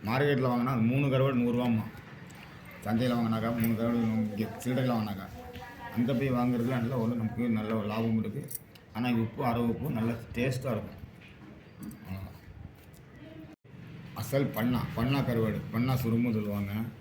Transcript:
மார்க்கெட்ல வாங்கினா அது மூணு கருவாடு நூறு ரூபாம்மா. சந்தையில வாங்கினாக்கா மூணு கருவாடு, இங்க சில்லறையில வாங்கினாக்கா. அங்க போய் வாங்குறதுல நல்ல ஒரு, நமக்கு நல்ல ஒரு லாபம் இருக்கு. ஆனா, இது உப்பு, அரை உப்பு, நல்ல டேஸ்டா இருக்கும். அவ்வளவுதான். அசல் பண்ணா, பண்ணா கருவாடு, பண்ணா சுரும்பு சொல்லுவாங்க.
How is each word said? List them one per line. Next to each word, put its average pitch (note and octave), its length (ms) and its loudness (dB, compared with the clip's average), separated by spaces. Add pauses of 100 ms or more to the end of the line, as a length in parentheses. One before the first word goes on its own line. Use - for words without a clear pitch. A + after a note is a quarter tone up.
மார்க்கெட்ல C3 460 4
வாங்கினா B2 240 2
அது A2+ 60 4
மூணு C3+ 260 4
கருவாடு C3+ 260 4
நூறு A#2+ 240 2
ரூபாம்மா. A#2 280 2 (960)
சந்தையில A#2 340 2
வாங்கினாக்கா A2+ 420 2
மூணு A2+ 140 2
கருவாடு, A#2 300 2
இங்க G#2+ 460 0 (140)
சில்லறையில B2+ 320 2
வாங்கினாக்கா. G#2 320 -2 (680)
அங்க B2 180 2
போய் C3 180 2
வாங்குறதுல B2 480 2
நல்ல A#2+ 180 0
ஒரு, A#2 180 2
நமக்கு A2+ 340 0
நல்ல A2 260 2
ஒரு G#2 120 0
லாபம் A2+ 320 2
இருக்கு. A#2 300 -4 (440)
ஆனா, A#2+ 160 0
இது A2+ 120 4
உப்பு, A2+ 240 -2
அரை A#2+ 160 4
உப்பு, A#2 280 0
நல்ல A#2 220 0
டேஸ்டா B2 640 -2
இருக்கும். - 240 -6 (1080)
அவ்வளவுதான். F#2+ 240 -8 (1800)
அசல் C3+ 300 2
பண்ணா, A#2 340 2 (160)
பண்ணா C3 240 2
கருவாடு, A2+ 420 2 (100)
பண்ணா B2+ 240 2
சுரும்பு A#2 380 2
சொல்லுவாங்க. G2+ 380 0 (300)